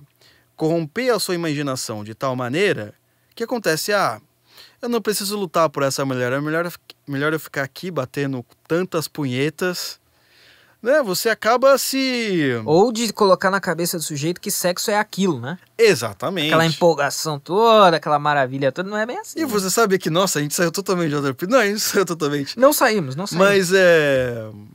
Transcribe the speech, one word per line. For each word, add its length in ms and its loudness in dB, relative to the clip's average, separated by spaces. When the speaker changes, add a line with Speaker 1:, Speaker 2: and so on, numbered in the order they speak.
Speaker 1:
corromper 580 0
a 60 0
sua 160 -4
imaginação 640 -4
de 140 -14
tal 180 -4
maneira 580 -2
que 120 -8
acontece: 480 -2
ah, 280 0
eu 60 -6
não 120 -2
preciso 380 -4
lutar 320 0
por 140 -2
essa 200 -2
mulher, 280 -2
é 80 -2
melhor, 280 -4
melhor 260 -2
eu 60 -2
ficar 240 -8
aqui 300 -10
batendo 520 -4
tantas 400 -2
punhetas, 920 -4
né? 200 2
Você 260 -2
acaba 500 4
se 880 0
Speaker 2:
Ou 260 6
de 220 -2
colocar 400 2
na 80 0
cabeça 380 -2
do 40 -6
sujeito 380 -6
que 100 -8
sexo 400 -2
é 80 0
aquilo, 420 -2
né? 180 -8
Speaker 1:
Exatamente. 720 0
Speaker 2:
Aquela 180 2
empolgação 720 0
toda, 580 6
aquela 220 0
maravilha 540 0
toda, 180 -6
não 80 -6
é 80 -2
bem 120 -8
assim, 200 -12
Speaker 1:
E 40 -2
Speaker 2:
né? 60 -2
Speaker 1:
você 220 -2
sabe 260 2
que, 140 -2
nossa, 300 0
a 20 -2
gente 140 -4
saiu 160 0
totalmente 380 -2
de 60 -2
outra, 180 -2
não, 120 4
a 60 2
gente 140 -2
saiu 240 0
totalmente. 540 -4
Speaker 2:
Não 140 6
saímos, 420 2
não 140 -6
saímos. 200 4
Speaker 1:
Mas, 240 2
é, 800 4